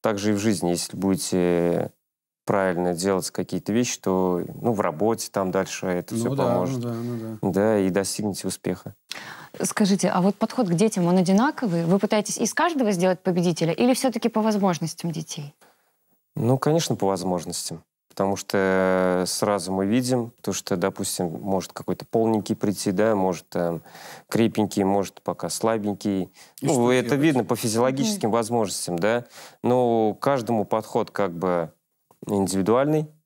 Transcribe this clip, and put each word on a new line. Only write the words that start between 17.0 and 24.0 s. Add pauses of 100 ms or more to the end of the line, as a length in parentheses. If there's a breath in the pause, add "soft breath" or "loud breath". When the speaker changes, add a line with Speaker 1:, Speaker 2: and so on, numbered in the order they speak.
Speaker 1:
возможностям. (280)
Потому
что, (680)
э,
сразу
мы
видим (100)
то,
что,
допустим,
может
какой-то
полненький
прийти,
да,
может,
там, (460 loud breath)